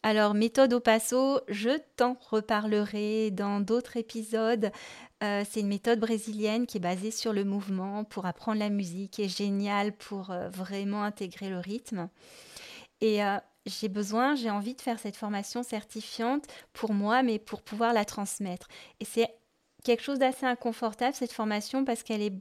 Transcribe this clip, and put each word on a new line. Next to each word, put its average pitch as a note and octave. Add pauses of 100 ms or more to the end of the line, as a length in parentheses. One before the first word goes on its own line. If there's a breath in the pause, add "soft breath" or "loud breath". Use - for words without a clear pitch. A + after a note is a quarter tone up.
Alors, G#3+
méthode A#3
Opasso, B3
je A#3 (160)
t'en B3+ (140)
reparlerai G#3+
dans G3+
d'autres A3+
épisodes. A3 (540 loud breath)
Euh, G3+
c'est -
une G3+
méthode G#3+
brésilienne A3
qui A#3+
est G3
basée F#3
sur A3
le G3+
mouvement G3
pour G3+
apprendre G#3+
la G#3
musique, G3
qui G#3+
est F#3
géniale G3+
pour, F#3+
euh, F3+
vraiment G3
intégrer G3+
le F3+
rythme. F#3 (920 loud breath)
Et, G#3+
euh, G3+ (280)
j'ai G#3
besoin, G#3+
j'ai A#3
envie G#3
de -
faire A3+
cette G3+
formation G#3
certifiante A#3 (280 loud breath)
pour A3
moi, G#3+
mais A3
pour -
pouvoir A#3
la G#3+
transmettre. G3 (320 loud breath)
Et A3
c'est A3+ (560)
quelque A#3
chose C#4
d'assez C4
inconfortable, A#3+
cette A#3
formation, G#3+
parce A#3
qu'elle G#3+
est G#3